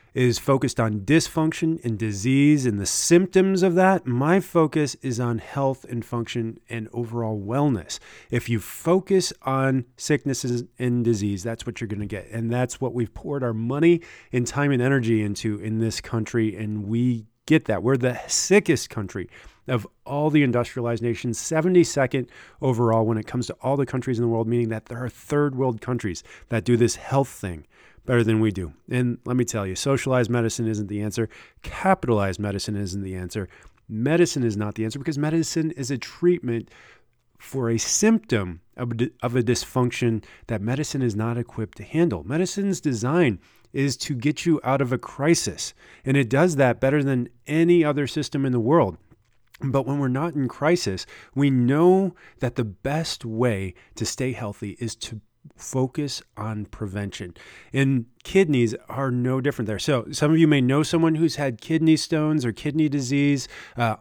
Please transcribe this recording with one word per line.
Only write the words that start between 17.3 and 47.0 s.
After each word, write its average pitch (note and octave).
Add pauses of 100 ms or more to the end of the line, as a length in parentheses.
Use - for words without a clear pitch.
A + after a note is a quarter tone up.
get D#3+
that. G2
We're B2+
the B2
sickest -
country F#2+ (400)
of B2 (200)
all D3
the D3
industrialized A#2
nations, A#2
seventy-second D#3 (340)
overall A2+
when A2
it G#2+
comes A#2+
to -
all C3+
the C3+
countries B2+
in A#2+
the A#2+
world, A2+
meaning A#2
that A2
there A#2+
are A#2+
third D3
world B2+
countries A2+ (240)
that A2
do A#2+
this A#2
health C#3
thing E2+ (400)
better A#2+
than A2
we A2
do. F2 (180)
And B2
let B2+
me B2+
tell A2
you, F#2+
socialized B2+
medicine A#2
isn't G#2+
the G2+
answer. G#2+ (320)
Capitalized G#2
medicine G#2
isn't G2+
the F#2+
answer. F#2 (360)
Medicine C#3+
is A2
not G#2
the A2
answer, A2+
because C#3
medicine D#3
is C3+
a C3+
treatment C3 (680)
for C3
a A2+
symptom A2 (160)
of A#2+
a -
di-, A#2 (120)
of B2
a B2+
dysfunction A#2+ (220)
that G#2+
medicine C3+
is A#2
not A2+
equipped A#2
to G2
handle. C#3+
Medicine's F3+
design B2+ (360)
is C#3
to -
get C#3+
you D#3+
out C3+
of C3
a C3
crisis, - (280)
and C3
it B2+
does D3+
that B2+
better C#3